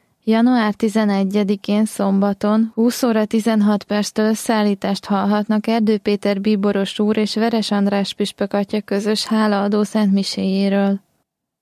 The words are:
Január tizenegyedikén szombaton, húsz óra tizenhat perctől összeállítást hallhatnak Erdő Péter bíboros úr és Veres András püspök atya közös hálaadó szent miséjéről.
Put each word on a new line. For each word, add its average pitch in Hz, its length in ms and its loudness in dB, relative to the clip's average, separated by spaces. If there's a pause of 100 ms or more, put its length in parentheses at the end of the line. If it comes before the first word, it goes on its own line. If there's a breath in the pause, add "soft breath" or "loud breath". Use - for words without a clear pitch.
(240)
Január 226 500 2
tizenegyedikén 208 1120 0
szombaton, 202 880 0
húsz 233 300 0
óra 220 220 2
tizenhat 214 580 0
perctől 208 420 -2
összeállítást 208 800 0
hallhatnak 208 640 0
Erdő 220 300 2
Péter 202 440 -2
bíboros 202 580 0
úr 214 180 0
és 214 180 -2
Veres 226 360 0
András 202 420 0
püspök 202 400 -4
atya 202 280 -2
közös 208 440 -2
hálaadó 208 580 0
szent 208 300 0
miséjéről. 196 840 0 (640)